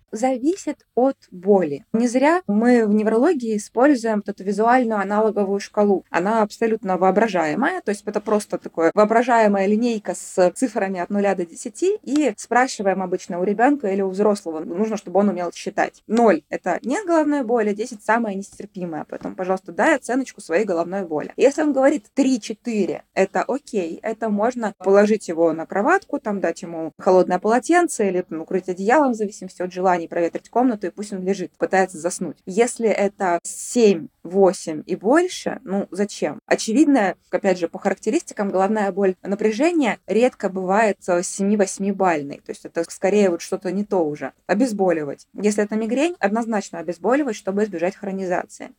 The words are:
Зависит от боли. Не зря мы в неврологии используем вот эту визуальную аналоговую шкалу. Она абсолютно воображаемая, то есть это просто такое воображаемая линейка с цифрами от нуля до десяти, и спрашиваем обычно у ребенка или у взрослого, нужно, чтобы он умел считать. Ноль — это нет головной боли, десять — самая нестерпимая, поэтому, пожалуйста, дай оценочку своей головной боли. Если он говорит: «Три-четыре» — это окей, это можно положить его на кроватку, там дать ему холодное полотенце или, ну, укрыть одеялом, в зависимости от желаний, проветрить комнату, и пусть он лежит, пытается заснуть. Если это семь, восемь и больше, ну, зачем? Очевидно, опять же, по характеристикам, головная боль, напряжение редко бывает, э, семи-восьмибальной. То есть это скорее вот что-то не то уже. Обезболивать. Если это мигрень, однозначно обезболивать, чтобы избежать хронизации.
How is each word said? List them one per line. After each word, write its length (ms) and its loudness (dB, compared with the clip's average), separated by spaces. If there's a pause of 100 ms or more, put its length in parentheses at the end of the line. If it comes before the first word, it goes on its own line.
(140)
Зависит 720 -2 (100)
от 220 2 (140)
боли. 600 0
Не 160 0
зря 400 2
мы 380 4
в 80 2
неврологии 640 2
используем 680 2
вот 40 -6
эту 160 -12
визуальную 560 2
аналоговую 580 0
шкалу. 500 2
Она 340 2
абсолютно 540 -2
воображаемая, 840 2
то 100 -4
есть 140 -6
это 160 -4
просто 360 -2
такое 380 0
воображаемая 720 4
линейка 480 0
с 400 2
цифрами 460 -2
от 80 -6
нуля 260 0
до 100 -4
десяти, 580 -4
и 340 0
спрашиваем 680 -2
обычно 380 -6
у 20 0
ребенка 480 0
или 100 -2
у 80 -2
взрослого, 520 -2
нужно, 340 -4
чтобы 240 -2
он 80 4
умел 240 -2
считать. 560 -6
Ноль — 420 4
это 340 -4
нет 220 -4
головной 380 2
боли, 300 0
десять — 320 -8
самая 280 0
нестерпимая, 760 -10
поэтому, 260 -10
пожалуйста, 380 -4
дай 240 2
оценочку 420 -6
своей 240 0
головной 420 -4
боли. 300 -6
Если 260 4
он 120 2
говорит: 400 2
«Три-четыре» — 880 -2 (100)
это 320 0
окей, 560 -6
это 280 -4
можно 480 -2
положить 500 4
его 240 2
на 140 -6
кроватку, 540 0
там 200 -4
дать 220 -4
ему 360 -8
холодное 420 4
полотенце 680 2
или, 220 -2
ну, 140 -8
укрыть 260 -4
одеялом, 420 2
в 40 -2
зависимости 460 -8
от 120 -6
желаний, 240 2 (100)
проветрить 420 -4
комнату, 380 0
и 40 -4
пусть 200 -12
он 140 -8
лежит, 320 -4
пытается 400 0
заснуть. 480 -6
Если 420 0
это 560 0
семь, 640 2 (160)
восемь 640 2
и 100 -4
больше, 680 0
ну, 280 -4
зачем? 540 -4
Очевидно, 720 2 (160)
опять 280 0
же, 80 0
по 120 -12
характеристикам, 720 -2
головная 400 0
боль, 320 0
напряжение 760 0 (100)
редко 420 0
бывает, 480 0 (100)
э, 160 0
семи-восьмибальной. 1200 -2
То 60 -12
есть 140 -14
это 240 -6
скорее 420 2
вот 100 -4
что-то 300 -6
не 120 -4
то 220 0
уже. 260 -6 (140)
Обезболивать. 880 -2
Если 300 0
это 120 -4
мигрень, 440 -2
однозначно 600 -2
обезболивать, 560 -2
чтобы 280 -4
избежать 320 -4
хронизации. 840 -6